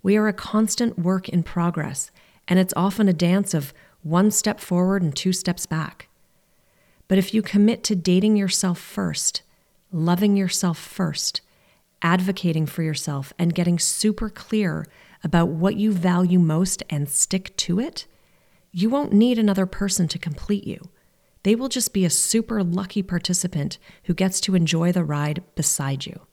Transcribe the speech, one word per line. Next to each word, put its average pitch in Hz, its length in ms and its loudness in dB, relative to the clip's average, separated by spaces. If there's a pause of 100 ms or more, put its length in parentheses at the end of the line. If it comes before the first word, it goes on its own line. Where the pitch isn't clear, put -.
We 196 160 2
are 214 100 2
a 202 60 0
constant 220 640 -2
work 185 300 -2
in 170 140 2
progress, 160 680 -4 (380)
and 180 100 4
it's 185 160 0
often 196 320 2
a 185 60 4
dance 180 400 2
of 143 200 -4 (280)
one 180 300 2
step - 280 -2
forward 185 420 0
and 156 140 0
two 185 160 -2
steps 180 340 -4
back. - 440 -8 (1000)
But 190 100 4
if 190 160 0
you 220 80 2
commit 208 440 2
to 214 100 0
dating 185 400 4
yourself 190 440 0
first, - 640 -6 (500)
loving 180 420 2
yourself 185 420 0
first, - 600 -6 (640)
advocating 180 640 0
for 165 180 -6
yourself, 143 560 -6
and 170 160 2
getting 175 240 2
super - 500 0
clear 185 560 -2 (380)
about 170 240 4
what 165 300 0
you 214 160 2
value 180 460 4
most 165 500 2
and 147 180 -2
stick - 480 -4
to 180 240 -2
it, 302 260 -8 (680)
you 190 160 0
won't 277 240 0
need 226 260 4
another 196 260 2
person 185 440 -2
to 180 100 -8
complete 196 460 -6
you. - 240 -12 (540)
They 208 120 4
will 254 140 -4
just 247 240 -4
be 190 100 2
a 170 60 2
super 220 520 0
lucky 180 420 -2
participant 180 720 -4 (280)
who 175 80 0
gets 190 280 0
to 190 140 0
enjoy 170 360 2
the 175 140 2
ride 147 380 -2 (120)
beside 139 500 -2
you. - 160 -16 (120)